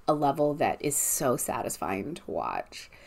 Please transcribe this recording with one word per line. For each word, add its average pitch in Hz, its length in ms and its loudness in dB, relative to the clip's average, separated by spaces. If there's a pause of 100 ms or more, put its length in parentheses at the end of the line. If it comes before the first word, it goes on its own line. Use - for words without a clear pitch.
a 156 40 4
level 147 420 4
that 120 260 0
is 143 160 0
so - 400 2
satisfying 98 800 -4
to - 120 -12
watch. - 640 -6 (160)